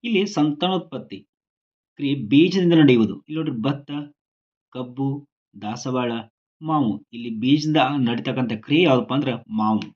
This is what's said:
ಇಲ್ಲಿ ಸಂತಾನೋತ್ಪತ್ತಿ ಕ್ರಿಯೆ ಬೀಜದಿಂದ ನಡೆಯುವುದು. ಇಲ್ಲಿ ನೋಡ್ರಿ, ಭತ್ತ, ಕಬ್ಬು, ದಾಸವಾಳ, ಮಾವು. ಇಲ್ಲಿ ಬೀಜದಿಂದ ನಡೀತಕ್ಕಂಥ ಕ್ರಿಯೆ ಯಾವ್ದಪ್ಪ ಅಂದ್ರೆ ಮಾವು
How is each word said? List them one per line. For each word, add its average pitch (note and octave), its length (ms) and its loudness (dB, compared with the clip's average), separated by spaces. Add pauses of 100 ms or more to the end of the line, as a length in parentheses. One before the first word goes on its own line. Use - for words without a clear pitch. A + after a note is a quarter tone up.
ಇಲ್ಲಿ G#3 220 0
ಸಂತಾನೋತ್ಪತ್ತಿ D#3 1000 -4 (680)
ಕ್ರಿಯೆ C#3 200 -4
ಬೀಜದಿಂದ E3+ 580 4
ನಡೆಯುವುದು. B2 400 6
ಇಲ್ಲಿ - 220 -14
ನೋಡ್ರಿ, D3 260 -4
ಭತ್ತ, C#3 300 -6 (800)
ಕಬ್ಬು, C3+ 580 -6 (340)
ದಾಸವಾಳ, A#2+ 500 -4 (500)
ಮಾವು. D3+ 520 -2
ಇಲ್ಲಿ A#2+ 160 -10
ಬೀಜದಿಂದ D3 480 0 (200)
ನಡೀತಕ್ಕಂಥ A#2+ 540 -2 (100)
ಕ್ರಿಯೆ D#3 220 2
ಯಾವ್ದಪ್ಪ B2+ 300 2
ಅಂದ್ರೆ C3 200 -2
ಮಾವು A2 480 -2 (140)